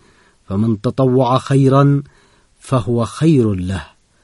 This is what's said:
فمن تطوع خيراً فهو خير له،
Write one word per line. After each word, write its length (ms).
فمن 320
تطوع 580
خيراً 640
فهو 440
خير 500
له، 300